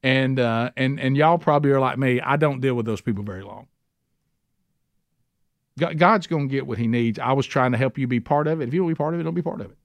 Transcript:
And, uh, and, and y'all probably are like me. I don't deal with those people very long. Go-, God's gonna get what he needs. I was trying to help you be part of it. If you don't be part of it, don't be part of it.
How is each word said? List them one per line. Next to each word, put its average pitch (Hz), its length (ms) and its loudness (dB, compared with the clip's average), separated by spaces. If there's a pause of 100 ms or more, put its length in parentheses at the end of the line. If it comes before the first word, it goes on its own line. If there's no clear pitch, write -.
And, 131 380 2
uh, 117 360 0
and, 135 240 -2
and 135 160 0
y'all 160 220 4
probably 147 320 2
are 135 100 4
like 127 160 0
me. 127 240 2
I 139 160 0
don't 147 240 0
deal 131 140 0
with 120 100 -2
those 110 160 -4
people 101 220 -4
very 98 220 -10
long. 98 240 -18 (2000)
Go-, 165 160 -2
God's 180 320 4
gonna 143 220 -2
get 135 180 -2
what 120 100 -4
he 117 120 0
needs. 117 320 0
I 123 120 0
was 135 140 2
trying 127 240 2
to 120 80 0
help 131 180 0
you 131 120 -2
be 123 100 0
part 147 300 0
of 160 120 -2
it. 131 60 -4
If 123 80 -6
you 180 60 0
don't 180 80 0
be 160 80 -2
part 151 180 -2
of 170 60 -4
it, - 20 -6
don't 160 120 -4
be 175 60 -2
part 170 200 -6
of 95 100 -12
it. - 140 -20